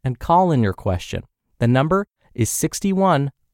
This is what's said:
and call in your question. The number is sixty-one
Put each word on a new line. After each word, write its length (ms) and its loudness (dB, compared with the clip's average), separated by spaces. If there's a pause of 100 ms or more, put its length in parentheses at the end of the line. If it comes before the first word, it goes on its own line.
and 160 -6
call 340 2
in 100 2
your 100 0
question. 500 -6 (360)
The 100 2
number 380 2 (260)
is 160 -2
sixty-one 800 0 (240)